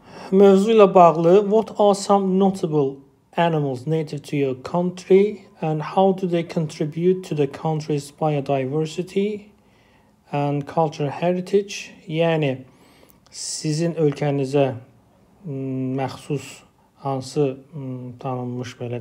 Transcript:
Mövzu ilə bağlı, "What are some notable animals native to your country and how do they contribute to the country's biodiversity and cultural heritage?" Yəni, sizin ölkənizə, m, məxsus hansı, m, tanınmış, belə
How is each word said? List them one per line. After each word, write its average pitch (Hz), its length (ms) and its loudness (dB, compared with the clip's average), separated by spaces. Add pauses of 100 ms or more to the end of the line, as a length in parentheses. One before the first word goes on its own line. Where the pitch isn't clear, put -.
(320)
Mövzu 196 400 8
ilə 208 220 8
bağlı, 170 480 8
"What 214 360 0
are 202 160 6
some 196 440 2
notable 151 580 0 (400)
animals 147 500 -2
native 156 360 -4
to - 140 -8
your 135 260 -2
country 185 800 2 (200)
and 156 220 -2
how 190 300 2
do 185 140 -4
they 170 160 -2
contribute 170 840 -2
to 170 60 -4
the 147 120 0
country's 151 640 -6
biodiversity 156 1300 -4 (920)
and 143 340 -2
cultural 151 440 -2
heritage?" 180 800 -4 (160)
Yəni, 156 560 -2 (680)
sizin 156 640 -4
ölkənizə, 143 800 0 (720)
m, 131 520 -6
məxsus 131 640 -8 (340)
hansı, 135 600 -4 (180)
m, 127 440 -12
tanınmış, 123 640 -8
belə 120 200 -8